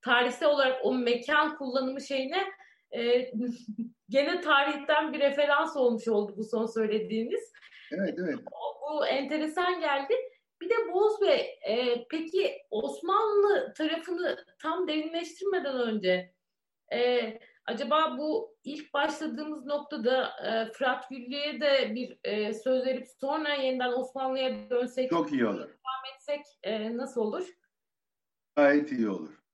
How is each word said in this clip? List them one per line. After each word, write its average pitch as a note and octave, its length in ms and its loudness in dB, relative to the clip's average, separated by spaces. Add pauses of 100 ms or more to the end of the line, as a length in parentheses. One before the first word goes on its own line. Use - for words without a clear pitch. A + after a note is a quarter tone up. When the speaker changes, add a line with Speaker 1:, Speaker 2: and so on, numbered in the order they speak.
Speaker 1:
tarihsel B3 480 4
olarak C4+ 360 4
o C4 80 2
mekan B3+ 640 2
kullanımı C4 440 -2
şeyine, C#4 420 -2 (480)
e, A#3+ 400 0 (340)
<laughs> - 440 -12
gene C#4+ 320 2
tarihten D4 720 2
bir D4 60 -4
referans C#4+ 580 2
olmuş A#3 300 2
oldu G#3 300 2
bu A3 60 -6
son A3+ 220 -2
söylediğiniz. A3 880 -2 (400)
Speaker 2:
Evet, F#3+ 320 -2
evet. D#3+ 160 -2 (120)
Speaker 1:
O, - 400 -8
bu D4 160 0
enteresan D#4 720 0
geldi. C#4 340 0 (500)
Bir F4+ 60 -8
de A4+ 240 0
Boğaz G#4+ 280 4
Bey, D4+ 460 2
e, A#3+ 400 0
peki E4 500 0 (140)
Osmanlı G4+ 1040 2
tarafını E4 680 -2 (160)
tam E4+ 260 -2
derinleştirmeden D#4 880 -2
önce, G3+ 580 0 (600)
e, A#3+ 400 2 (320)
acaba C4 520 0
bu D#4 460 -4
ilk D4 300 -14
başladığımız D4 720 -4
noktada, C4 680 0 (140)
e, A3+ 260 -2
Fırat C4 380 -2
Güllü'ye C4+ 520 -6
de C4 340 2
bir, - 280 -8
e, G#3+ 300 -2
söz B3+ 320 0
verip C4 220 -2 (120)
sonra D4 340 -2
yeniden C4 400 0
Osmanlı'ya C4 760 -2
dönsek, B3+ 400 0
Speaker 2:
Çok D#4 220 2
iyi B3 140 2
olur. G3 140 0
Speaker 1:
devam C4 560 -10
etsek, D4 300 -6 (180)
e, A3 340 -4
nasıl B3 240 -4
olur? D#4+ 280 -2 (1080)
Speaker 2:
Gayet D3 360 6
iyi A2+ 180 0
olur. D#2 340 -8 (100)